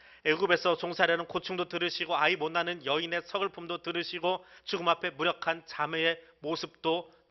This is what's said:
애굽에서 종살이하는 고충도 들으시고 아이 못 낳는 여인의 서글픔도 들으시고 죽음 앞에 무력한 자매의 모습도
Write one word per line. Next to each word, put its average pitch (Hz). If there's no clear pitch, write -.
애굽에서 170
종살이하는 170
고충도 180
들으시고 170
아이 156
못 156
낳는 170
여인의 165
서글픔도 180
들으시고 175
죽음 175
앞에 170
무력한 165
자매의 160
모습도 165